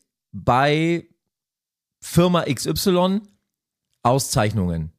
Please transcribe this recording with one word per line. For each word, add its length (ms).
bei 720
Firma 460
X 180
Y 580
Auszeichnungen. 960